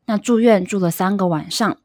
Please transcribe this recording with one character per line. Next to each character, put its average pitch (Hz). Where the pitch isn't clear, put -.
那 214
住 226
院 220
住 196
了 175
三 190
个 190
晚 165
上。 -